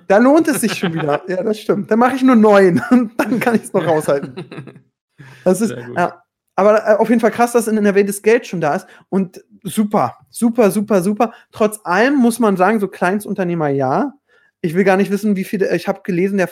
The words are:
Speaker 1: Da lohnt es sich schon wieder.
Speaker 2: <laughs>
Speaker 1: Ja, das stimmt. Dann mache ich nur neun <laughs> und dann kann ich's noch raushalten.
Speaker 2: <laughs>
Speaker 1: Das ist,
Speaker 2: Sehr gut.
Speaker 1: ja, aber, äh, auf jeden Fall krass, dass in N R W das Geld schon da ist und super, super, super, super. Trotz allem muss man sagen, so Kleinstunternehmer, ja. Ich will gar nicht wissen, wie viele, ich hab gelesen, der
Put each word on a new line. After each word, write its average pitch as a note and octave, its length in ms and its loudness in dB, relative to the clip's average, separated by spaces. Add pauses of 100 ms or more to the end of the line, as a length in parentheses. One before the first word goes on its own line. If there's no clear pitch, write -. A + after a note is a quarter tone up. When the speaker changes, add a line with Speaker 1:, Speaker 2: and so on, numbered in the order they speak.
Speaker 1:
Da G3 100 4
lohnt C#4 300 4
es B3+ 140 -2
sich G3 120 -2
schon E3 220 -4
wieder. D3 280 -2
Speaker 2:
<laughs> - 40 -18
Speaker 1:
Ja, F#3 160 -4
das G#3+ 160 -4
stimmt. - 320 -2
Dann A3 80 2
mache B3+ 160 2
ich B3+ 80 -6
nur C4 120 6
neun G3+ 500 6
<laughs> - 40 -4
und B3 300 2
dann A#3 200 -2
kann A#3 140 -2
ich's - 200 -2
noch F3+ 120 -2
raushalten. C#3+ 500 -2
Speaker 2:
<laughs> - 560 -18 (520)
Speaker 1:
Das F#3 180 0
ist, A3 80 -2
Speaker 2:
Sehr B2 140 -12
gut. A#2+ 140 -12
Speaker 1:
ja, - 260 -4 (320)
aber, G#3+ 320 2
äh, G#3+ 80 4
auf G#3 140 0
jeden A#3 120 2
Fall A3 80 2
krass, A#3+ 220 -2
dass A#3 160 0
in A3 100 -2
N G#3 80 0
R G3+ 80 2
W G3+ 100 4
das G3 200 -8
Geld A#3+ 240 2
schon E3+ 140 -8
da D3 120 -2
ist F#3 140 -8 (220)
und F#3+ 340 -4 (180)
super, G3+ 560 -2 (140)
super, A#3 400 2
super, G#3 320 -2
super. G#3+ 300 -2 (180)
Trotz G#3+ 320 -2
allem G#3+ 320 2
muss A#3+ 240 2
man G#3 180 2
sagen, G3+ 220 2
so G3 80 -4
Kleinstunternehmer, F3+ 840 -4
ja. C#3 440 -2 (480)
Ich D#3 120 -6
will F#3 100 0
gar F#3+ 140 2
nicht G3 140 0
wissen, G#3 240 -2
wie F#3 80 -4
viele, F#3 320 -4
ich E3+ 120 -4
hab G3 160 -6
gelesen, F#3+ 340 -2
der F3 140 -2